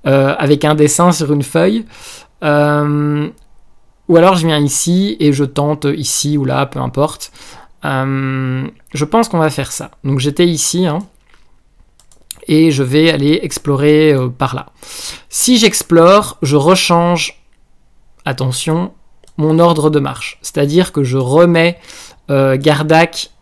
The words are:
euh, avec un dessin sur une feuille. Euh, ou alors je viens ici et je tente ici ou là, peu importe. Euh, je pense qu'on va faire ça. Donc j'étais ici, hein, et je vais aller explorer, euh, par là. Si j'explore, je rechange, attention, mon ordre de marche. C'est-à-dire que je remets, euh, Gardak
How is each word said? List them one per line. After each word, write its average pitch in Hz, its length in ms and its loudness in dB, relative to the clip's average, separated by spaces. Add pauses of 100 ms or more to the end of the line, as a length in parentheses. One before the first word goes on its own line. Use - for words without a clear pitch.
euh, 139 320 2
avec 147 260 0
un 151 120 2
dessin 151 360 2
sur 151 220 -2
une 147 100 -2
feuille. 196 420 -2 (580)
Euh, 147 840 0 (800)
ou 165 100 6
alors 185 180 6
je 165 100 0
viens 156 140 0
ici 175 600 0
et 147 140 2
je 143 120 -2
tente 147 400 -2
ici 147 520 -2
ou 139 80 -2
là, 135 220 -2
peu 139 120 -10
importe. 135 520 -4 (540)
Euh, 135 840 -4 (260)
je 139 120 -4
pense 220 240 0
qu'on 175 100 -2
va 156 100 2
faire 139 220 -8
ça. - 200 -12 (120)
Donc 135 160 -2
j'étais 147 260 0
ici, 175 400 -2
hein, 156 140 -2 (1500)
et 160 200 4
je 139 100 0
vais 151 300 2
aller 147 320 0
explorer, 151 680 2
euh, 131 160 0
par 127 280 -6
là. 139 100 -10 (640)
Si 247 300 2
j'explore, 190 840 2
je 143 140 0
rechange, 175 880 0 (840)
attention, 143 640 -4 (460)
mon 156 220 2
ordre 156 320 2
de 147 80 2
marche. - 420 -8
C'est-à-dire 151 500 0
que 147 120 -2
je 127 140 -2
remets, 165 600 2 (540)
euh, 135 260 2
Gardak 151 720 0 (120)